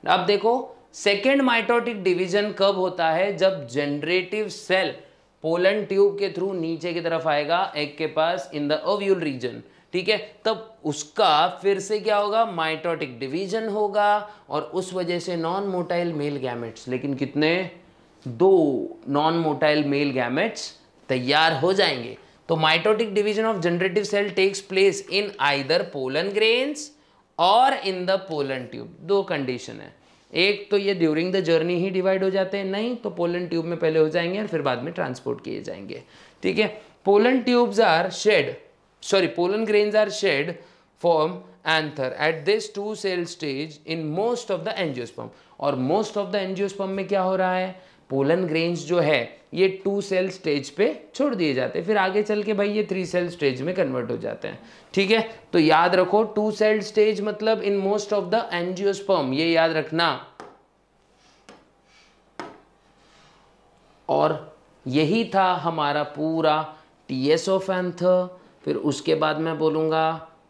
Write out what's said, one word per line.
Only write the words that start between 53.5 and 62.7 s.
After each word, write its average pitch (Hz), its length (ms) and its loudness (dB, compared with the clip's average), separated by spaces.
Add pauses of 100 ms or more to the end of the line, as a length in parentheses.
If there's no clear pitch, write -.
में 175 120 -2
कन्वर्ट 131 360 -2
हो 120 60 -2
जाते 113 320 -8
हैं, 104 100 -12 (360)
ठीक 196 160 2
है। 220 200 2 (220)
तो 180 60 4
याद 160 360 6
रखो 185 280 4
टू 214 280 -2
सेल 214 300 2
स्टेज 208 400 2
मतलब 214 420 -2
in 202 240 0
most 208 260 0
of 185 180 -2
the 214 240 -2
angiosperm, 185 800 0
ये 156 140 0
याद 165 240 4
रखना। 156 560 -2 (3750)